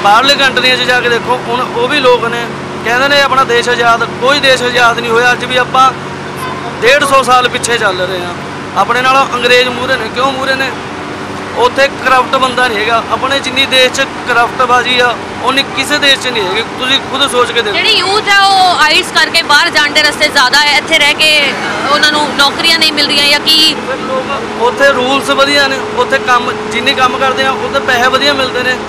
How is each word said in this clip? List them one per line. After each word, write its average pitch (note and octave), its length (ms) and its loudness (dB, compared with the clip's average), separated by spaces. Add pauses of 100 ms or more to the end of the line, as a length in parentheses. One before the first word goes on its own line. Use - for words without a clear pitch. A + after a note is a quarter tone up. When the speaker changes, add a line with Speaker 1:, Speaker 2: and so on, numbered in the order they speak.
Speaker 1:
ਬਾਹਰਲੇ A#3+ 320 4
ਕੰਟਰੀਆਂ B3+ 420 0
'ਚ - 20 -2
ਜਾ B3 220 0
ਕੇ A#3+ 80 0
ਦੇਖੋ, A#3 380 0
ਹੁਣ A#3+ 140 -2
ਉਹ A#3+ 260 -2
ਵੀ D4 120 0
ਲੋਕ B3 260 4
ਨੇ, A#3 220 -4 (380)
ਕਹਿੰਦੇ B3 220 0
ਨੇ C#4+ 140 4
ਆਪਣਾ C4 220 2
ਦੇਸ਼ A#3+ 260 0
ਆਜ਼ਾਦ, A#3 340 2
ਕੋਈ A#3 360 0
ਦੇਸ਼ B3+ 240 2
ਆਜ਼ਾਦ A#3+ 360 2
ਨਹੀਂ A#3 120 -4
ਹੋਇਆ। A#3+ 200 4
ਅੱਜ A#3+ 140 -2
ਵੀ B3+ 120 -2
ਆਪਾਂ B3+ 340 2 (880)
ਡੇਢ C#4 220 4
ਸੌ C4+ 200 2
ਸਾਲ B3 260 4
ਪਿੱਛੇ A#3 280 -2
ਚੱਲ F#3 240 -2
ਰਹੇ F3+ 240 -4
ਹਾਂ। F3 80 -8 (440)
ਆਪਣੇ A#3 240 0
ਨਾਲੋਂ C4 320 4
ਅੰਗਰੇਜ਼ B3 360 2
ਮੂਹਰੇ B3 260 -2
ਨੇ। A3 180 -4
ਕਿਉਂ C4 180 0
ਮੂਹਰੇ C4+ 240 -2
ਨੇ? C4 160 -2 (840)
ਉੱਥੇ B3 300 2
ਕਰਪਟ B3+ 480 0
ਬੰਦਾ B3+ 320 0
ਨਹੀਂ G#3+ 120 -2
ਹੈਗਾ। A3 320 0
ਆਪਣੇ B3+ 280 -2
ਜਿੰਨੀ C4 260 -2
ਦੇਸ਼ B3+ 280 2
'ਚ C4+ 80 -2 (260)
ਕਰਪਟ A#3+ 340 0
ਬਾਜ਼ੀ B3 380 2
ਆ, B3 160 2 (280)
ਉਨੀ C4 200 0
ਕਿਸੇ C4+ 340 -4
ਦੇਸ਼ C#4 220 2
'ਚ - 80 -6
ਨਹੀਂ A3+ 200 -2
ਹੈਗੀ। G3+ 140 -2
ਤੁਸੀਂ B3+ 380 -2 (120)
ਖੁਦ C#4 200 -2
ਸੋਚ A#3+ 200 0
ਕੇ A#3 100 -2
ਦੇਖੋ। G#3 160 -2
Speaker 2:
ਜਿਹੜੀ F#4 120 0
ਯੂਥ G4+ 380 0
ਹੈ G4+ 120 4
ਉਹ F#4+ 380 4
ਆਈਲੈਟਸ D#4 340 2
ਕਰਕੇ D#4+ 300 0
ਬਾਹਰ D#4 280 2
ਜਾਣ D4 220 0
ਦੇ D4+ 120 0
ਰਸਤੇ D4+ 240 0
ਜ਼ਿਆਦਾ C#4 320 2
ਹੈ, D4 180 2
ਇੱਥੇ D4+ 220 0
ਰਹਿ D4 140 2
ਕੇ D4+ 400 2 (380)
ਉਹਨਾਂ D4 200 2
ਨੂੰ D4+ 240 -2
ਨੌਕਰੀਆਂ E4 440 0
ਨਹੀਂ D#4 140 0
ਮਿਲ D4 140 -2
ਰਹੀਆਂ C#4+ 200 0
ਜਾਂ D4 120 2
ਕੀ? D#4 340 2
Speaker 1:
ਫਿਰ - 220 -6
ਲੋਕ A#3+ 680 -6
ਉੱਥੇ B3 260 2
ਰੂਲਸ C4 420 0
ਵਧੀਆ C#4 380 2
ਨੇ, C4+ 100 -2 (180)
ਉੱਥੇ B3 220 0
ਕੰਮ G#3+ 540 -2
ਜਿੰਨੇ A#3+ 220 -2
ਕੰਮ B3+ 240 0
ਕਰਦੇ C4 280 0
ਆ, C4 60 0
ਉੱਥੇ B3 280 -2
ਪੈਸੇ B3+ 280 0
ਵਧੀਆ C4 260 2
ਮਿਲਦੇ B3+ 300 -2
ਨੇ B3+ 140 -2 (120)